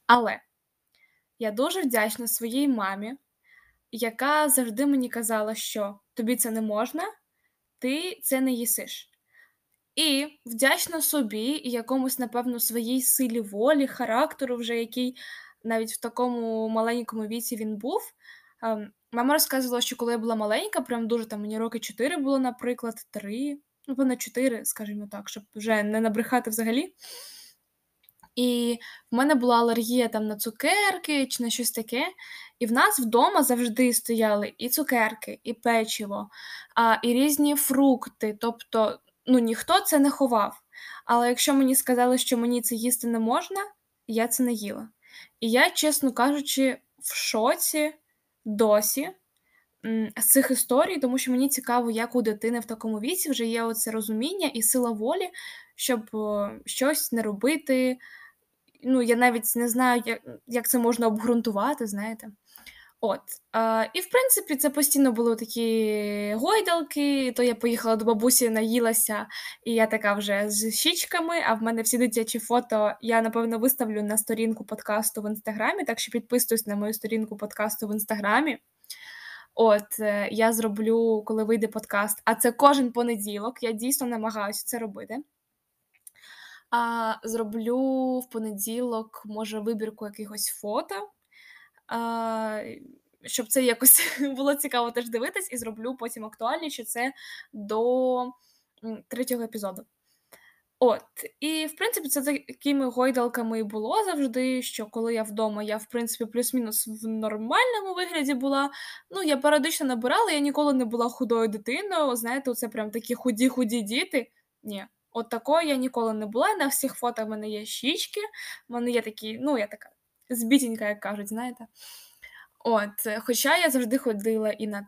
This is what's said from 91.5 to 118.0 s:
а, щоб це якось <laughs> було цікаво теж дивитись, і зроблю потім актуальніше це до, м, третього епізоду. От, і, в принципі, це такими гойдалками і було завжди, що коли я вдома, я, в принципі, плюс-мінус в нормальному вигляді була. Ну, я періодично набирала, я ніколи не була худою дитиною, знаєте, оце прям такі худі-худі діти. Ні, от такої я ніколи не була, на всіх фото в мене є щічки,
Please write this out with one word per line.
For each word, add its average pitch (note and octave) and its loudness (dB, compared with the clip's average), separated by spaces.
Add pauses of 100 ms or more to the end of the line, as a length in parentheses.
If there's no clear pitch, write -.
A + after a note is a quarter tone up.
а, A3+ -4 (600)
щоб - -4
це C4+ 2
якось B3 4
<laughs> C#4 -2
було C#4 2
цікаво B3 -2
теж A#3+ -4
дивитись, D4+ -6
і B3+ -6
зроблю A3+ -8
потім A3+ -12
актуальніше C#4 -4
це B3 -4 (400)
до, B3 0 (640)
м, A3 -10
третього B3 -4
епізоду. G3+ -8 (920)
От, A#3+ 4 (380)
і, D#4 -2
в D#4 -8
принципі, F#4+ -2
це C#4+ 0
такими C#4 0
гойдалками A#3+ 0
і A3 -2
було A3 0
завжди, C4 0
що A3+ -8
коли A3+ -4
я A3 0
вдома, G#3+ -2
я, G#3+ -2
в A3 -12
принципі, A#3 -4
плюс-мінус A#3 -2
в A3 -10
нормальному C4+ 0
вигляді E4+ 0
була. C#4 0 (380)
Ну, F#4+ -4
я D4 2
періодично D4 2
набирала, C4 2
я D4 2
ніколи C#4+ 2
не B3+ 2
була A#3 0
худою A#3 0
дитиною, C#4+ -2
знаєте, B3 -4
оце A#3 -6
прям G#3+ -6
такі A3+ -6
худі-худі A#3+ 2
діти. B3 -2 (320)
Ні, G3+ -10 (260)
от A3+ -6
такої D4+ 2
я C#4+ 2
ніколи B3 0
не G#3+ -4
була, C#4 2
на D4+ 0
всіх C4+ -2
фото A#3 -4
в G#3+ -6
мене G#3+ -8
є G#3 -6
щічки, E4 -4 (480)